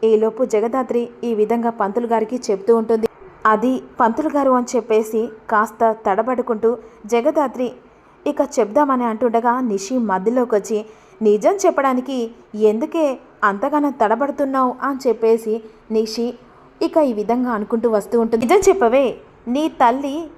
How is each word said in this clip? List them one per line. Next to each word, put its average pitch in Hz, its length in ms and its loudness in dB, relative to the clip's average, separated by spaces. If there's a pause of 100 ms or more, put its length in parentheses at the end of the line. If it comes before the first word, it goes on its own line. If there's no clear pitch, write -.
ఈలోపు 220 420 2
జగదాత్రి 240 640 -2 (140)
ఈ 233 120 -2
విధంగా 226 340 0
పంతులు 226 380 -4
గారికి 226 340 -2 (100)
చెప్తూ 196 240 2
ఉంటుంది. 226 320 0 (380)
"అది 220 380 2 (160)
పంతులు 277 300 2
గారు" 277 220 2
అని 247 140 2 (100)
చెప్పేసి 220 540 0 (200)
కాస్త 220 460 2 (120)
తడబడుకుంటూ 226 720 0 (280)
జగదాత్రి 247 680 0 (560)
ఇక 285 80 -2 (240)
చెప్దామని 254 440 2
అంటుండగా, 233 560 0
నిషి 254 380 -4
మధ్యలోకి 226 580 0
వచ్చి, 208 300 -2 (360)
"నిజం 214 340 4 (100)
చెప్పడానికి 254 680 0 (240)
ఎందుకే 254 640 0 (240)
అంతగానో 269 500 0 (100)
తడబడుతున్నావు?" 262 800 0
అని 262 280 -2
చెప్పేసి 226 520 0 (300)
నిషి 220 420 -2 (480)
ఇక 330 160 0
ఈ 285 160 2
విధంగా 233 380 -2
అనుకుంటూ 220 380 -2
వస్తూ 220 320 0
ఉంటుంది. 226 240 0
"నిజం 370 280 4
చెప్పవే, 240 440 2 (300)
నీ 285 200 0
తల్లి 277 600 0 (100)